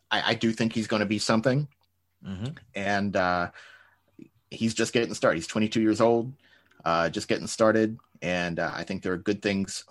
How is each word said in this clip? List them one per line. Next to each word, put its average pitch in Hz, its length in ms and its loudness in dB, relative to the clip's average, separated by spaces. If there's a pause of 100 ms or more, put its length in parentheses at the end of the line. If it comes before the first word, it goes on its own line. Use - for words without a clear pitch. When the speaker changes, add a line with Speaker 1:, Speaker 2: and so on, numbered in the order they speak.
(100)
Speaker 1:
I, 104 200 0
I 117 40 2
do 113 180 2
think 113 220 0
he's 110 120 -2
gonna 104 200 0
be 104 120 0
something. 127 480 2 (580)
Speaker 2:
Mm-hmm. 110 280 -8 (220)
Speaker 1:
And, 101 420 0
uh, 90 340 2 (1000)
he's 113 240 -2
just 113 180 -2
getting 117 220 2
started. 98 220 2
He's - 100 -6
twenty-two 110 360 0
years 107 180 2
old, 117 320 4 (520)
uh, 82 260 2
just 101 180 -8
getting - 180 -2
started. 110 520 2 (240)
And, 87 360 -2
uh, 85 160 -2
I 85 100 -8
think 95 180 -8
there 92 100 -2
are 90 60 -2
good 101 240 -2
things 98 480 -2